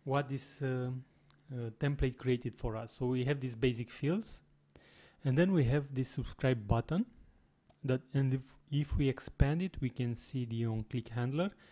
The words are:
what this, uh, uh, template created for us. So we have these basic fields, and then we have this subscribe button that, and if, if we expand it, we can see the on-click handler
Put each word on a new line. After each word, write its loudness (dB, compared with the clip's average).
what 0
this, -8
uh, -2
uh, -6
template 0
created 0
for -2
us. -8
So 0
we 2
have 2
these -4
basic 0
fields, -2
and 4
then 6
we 6
have 2
this 0
subscribe 0
button 2
that, 2
and 2
if, -6
if 0
we 4
expand 0
it, -4
we 0
can -2
see -6
the -2
on-click -4
handler -2